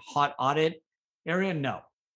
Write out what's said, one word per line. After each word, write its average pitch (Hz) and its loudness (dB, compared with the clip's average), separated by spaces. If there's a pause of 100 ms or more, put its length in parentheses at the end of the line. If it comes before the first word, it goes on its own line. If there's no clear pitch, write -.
hot 143 0
audit 156 0 (420)
area? 185 0
No, 135 -2 (360)